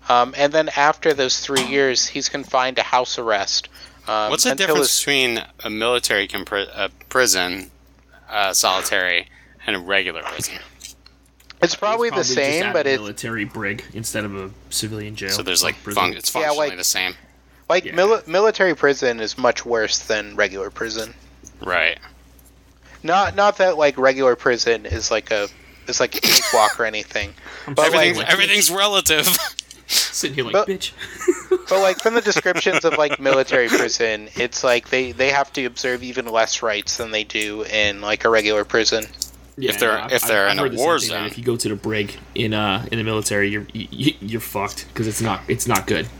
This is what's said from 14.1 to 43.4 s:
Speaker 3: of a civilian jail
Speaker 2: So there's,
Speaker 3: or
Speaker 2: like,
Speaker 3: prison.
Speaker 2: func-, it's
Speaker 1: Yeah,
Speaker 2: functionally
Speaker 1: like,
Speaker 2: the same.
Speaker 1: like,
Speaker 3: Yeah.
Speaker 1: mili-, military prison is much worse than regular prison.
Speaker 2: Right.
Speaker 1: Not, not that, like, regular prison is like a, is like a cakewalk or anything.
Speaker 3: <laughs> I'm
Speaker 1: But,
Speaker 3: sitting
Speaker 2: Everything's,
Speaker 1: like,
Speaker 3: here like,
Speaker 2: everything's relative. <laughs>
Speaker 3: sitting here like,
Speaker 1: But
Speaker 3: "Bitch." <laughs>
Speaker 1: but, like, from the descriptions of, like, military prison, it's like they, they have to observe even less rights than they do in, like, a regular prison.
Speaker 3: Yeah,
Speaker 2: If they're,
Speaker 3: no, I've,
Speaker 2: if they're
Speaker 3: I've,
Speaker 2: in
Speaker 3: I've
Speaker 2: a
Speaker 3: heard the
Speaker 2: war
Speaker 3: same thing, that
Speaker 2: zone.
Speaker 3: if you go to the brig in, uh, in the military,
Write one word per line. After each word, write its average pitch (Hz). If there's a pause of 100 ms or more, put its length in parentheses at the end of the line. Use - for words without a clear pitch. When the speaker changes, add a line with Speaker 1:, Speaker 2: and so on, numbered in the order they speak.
Speaker 3:
of 101
a 98 (220)
civilian 107
jail 98
Speaker 2:
So 95
there's, 90
Speaker 3:
or 90
Speaker 2:
like, -
Speaker 3:
prison. 101
Speaker 2:
func-, 90
it's -
Speaker 1:
Yeah, -
Speaker 2:
functionally 151
Speaker 1:
like, 90
Speaker 2:
the 87
same. 92 (560)
Speaker 1:
like, 180
Speaker 3:
Yeah. -
Speaker 1:
mili-, 196
military 190
prison 135
is 110
much 123
worse 113
than 104
regular 98
prison. 113 (480)
Speaker 2:
Right. 85 (1040)
Speaker 1:
Not, 175
not 202
that, 185
like, 143
regular 131
prison 117
is -
like 107
a, 104 (380)
is 123
like 123
a -
cakewalk -
or 113
anything. 104 (160)
Speaker 3:
<laughs> -
I'm 143
Speaker 1:
But, 156
Speaker 3:
sitting 170
Speaker 2:
Everything's, 175
Speaker 1:
like, -
Speaker 3:
here 175
like, 196
Speaker 2:
everything's 202
relative. 190
<laughs> -
Speaker 3:
sitting -
here 135
like, 107
Speaker 1:
But -
Speaker 3:
"Bitch." 190 (580)
<laughs> 370
Speaker 1:
but, 190
like, 185
from 226
the 233
descriptions 175
of, 147
like, 147
military 135
prison, 113
it's -
like 120
they, 127
they 131
have 139
to 135
observe 123
even 123
less 113
rights 104
than 113
they 107
do 107
in, 104
like, 104
a 117
regular 107
prison. 110 (520)
Speaker 3:
Yeah, 127
Speaker 2:
If -
they're, 110
Speaker 3:
no, -
I've, 127
Speaker 2:
if 120
they're 101
Speaker 3:
I've, 101
Speaker 2:
in 98
Speaker 3:
I've 139
Speaker 2:
a 131
Speaker 3:
heard 113
the 120
Speaker 2:
war 156
Speaker 3:
same 117
thing, 87
that 87
Speaker 2:
zone. 85
Speaker 3:
if -
you 120
go 117
to 117
the 107
brig 107 (200)
in, 107
uh, 107
in 117
the 110
military, 107